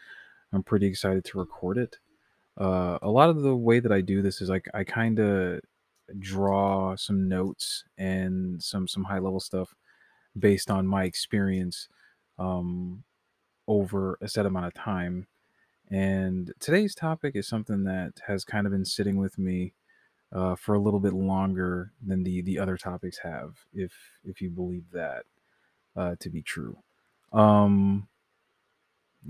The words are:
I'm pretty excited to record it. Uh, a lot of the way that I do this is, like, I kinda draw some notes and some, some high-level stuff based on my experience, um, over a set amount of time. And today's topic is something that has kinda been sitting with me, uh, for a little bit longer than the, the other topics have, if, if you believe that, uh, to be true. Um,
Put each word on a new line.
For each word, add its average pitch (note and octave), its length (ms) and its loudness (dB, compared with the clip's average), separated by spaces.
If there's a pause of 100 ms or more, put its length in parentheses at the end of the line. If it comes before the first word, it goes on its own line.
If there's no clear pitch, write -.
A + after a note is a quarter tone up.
(540)
I'm F#2+ 100 2
pretty G2+ 220 2
excited F#2+ 400 0
to - 140 -8
record F#2 380 -4
it. B2 200 -4 (580)
Uh, F#2 460 0
a G2 80 -2
lot C3+ 200 6
of D#3+ 120 2
the C3+ 140 4
way A#2 240 4
that A#2+ 120 2
I G2 100 4
do G2 200 2
this G2 200 0
is, F#2 80 -4
like, F#2+ 240 -2
I G2+ 100 -2
kinda G#2 760 0 (580)
draw F#2+ 760 2
some F#2+ 320 0
notes F#2 560 -4 (140)
and F#2+ 640 -2
some, F#2+ 260 -4
some F#2+ 180 -4
high-level F#2+ 340 -2
stuff F#2 340 -6 (640)
based G2 320 4
on F#2+ 160 2
my F#2+ 200 2
experience, F#2+ 840 -2 (480)
um, F2+ 640 -4 (640)
over G2 540 0
a G#2 60 -6
set G#2 180 0
amount F#2 220 -2
of F2 80 -10
time. F2+ 520 -4 (600)
And F#2+ 720 0
today's G3 360 2
topic D#3+ 400 -4
is G2+ 120 -4
something G#2+ 380 -2
that F#2 420 -4
has G2 180 -4
kinda G2+ 240 -2
been G2 160 -2
sitting G2 320 -2
with F#2+ 220 -2
me, F#2 340 -2 (580)
uh, F#2 240 -2
for G#2 200 0
a G2+ 40 4
little G2+ 200 2
bit F#2+ 140 2
longer F#2+ 880 -2
than F#2+ 220 -2
the, F2+ 180 -2
the F#2 180 -2
other F#2+ 180 -2
topics F2+ 420 -10
have, - 540 -12
if, F#2 200 -6 (300)
if F#2 180 -14
you F#2+ 80 -6
believe F2 420 -8
that, D#2+ 340 -8 (680)
uh, F2+ 240 -2
to - 100 -12
be E2 120 -8
true. B1+ 360 -10 (540)
Um, G2+ 760 8 (1200)